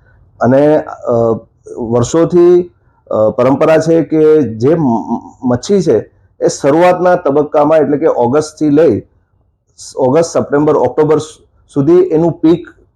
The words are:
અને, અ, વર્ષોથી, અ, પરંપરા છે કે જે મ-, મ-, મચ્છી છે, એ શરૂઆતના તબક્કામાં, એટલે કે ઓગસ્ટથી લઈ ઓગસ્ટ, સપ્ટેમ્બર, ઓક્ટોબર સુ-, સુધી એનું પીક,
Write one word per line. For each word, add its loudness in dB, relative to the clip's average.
અને, 2
અ, -8
વર્ષોથી, 0
અ, 0
પરંપરા 0
છે 0
કે 2
જે -2
મ-, -2
મ-, -4
મચ્છી -2
છે, -2
એ 0
શરૂઆતના 0
તબક્કામાં, 0
એટલે 0
કે -2
ઓગસ્ટથી -2
લઈ 2
ઓગસ્ટ, -2
સપ્ટેમ્બર, -2
ઓક્ટોબર 0
સુ-, -14
સુધી 0
એનું 2
પીક, -2